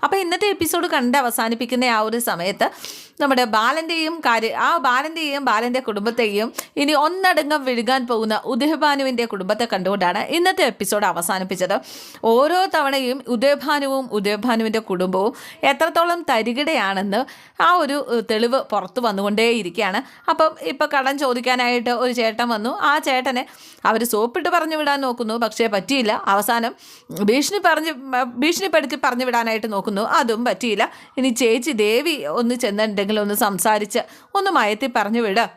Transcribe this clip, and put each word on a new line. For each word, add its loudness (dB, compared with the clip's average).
അപ്പോൾ 0
ഇന്നത്തെ 0
എപ്പിസോഡ് -2
കണ്ട് 2
അവസാനിപ്പിക്കുന്ന -2
ആ 2
ഒരു -2
സമയത്ത് 0
നമ്മുടെ 4
ബാലൻ്റെയും 0
കാര്യ-, 2
ആ 4
ബാലൻ്റെയും 0
ബാലൻ്റെ 0
കുടുംബത്തെയും 0
ഇനി 2
ഒന്നടങ്കം 2
വിഴുകാൻ 0
പോകുന്ന 0
ഉദയഭാനുവിൻ്റെ 0
കുടുംബത്തെ -2
കണ്ടുകൊണ്ടാണ് 0
ഇന്നത്തെ 2
എപ്പിസോഡ് 0
അവസാനിപ്പിച്ചത്. -2
ഓരോ 4
തവണയും 0
ഉദയഭാനുവും 0
ഉദയഭാനുവിൻ്റെ 0
കുടുംബവും 0
എത്രത്തോളം 2
തരികിടയാണെന്ന് 0
ആ 6
ഒരു, -2
ഏഹ്, 0
തെളിവ് 2
പുറത്തു -4
വന്നുകൊണ്ടേയിരിക്കുകയാണ്. 0
അപ്പം 4
ഇപ്പം -2
കടം 0
ചോദിക്കാനായിട്ട് 0
ഒരു 0
ചേട്ടൻ 0
വന്നു. -2
ആ 4
ചേട്ടനെ 0
അവർ 2
സോപ്പിട്ട് -2
പറഞ്ഞു 0
വിടാൻ 0
നോക്കുന്നു, -4
പക്ഷേ 0
പറ്റിയില്ല. 0
അവസാനം 0
ഭീഷണി 2
പറഞ്ഞ്, 2
ഭീഷണിപ്പെടുത്തി 0
പറഞ്ഞു 0
വിടാനായിട്ട് -2
നോക്കുന്നു, -2
അതും 0
പറ്റിയില്ല. 0
"ഇനി 2
ചേച്ചി 2
ദേവി 2
ഒന്ന് 2
ചെന്നിട്ടുണ്ടെങ്കിൽ 0
ഒന്ന് 0
സംസാരിച്ച് 0
ഒന്ന് 0
മയത്തി 2
പറഞ്ഞു 0
വിട്" 2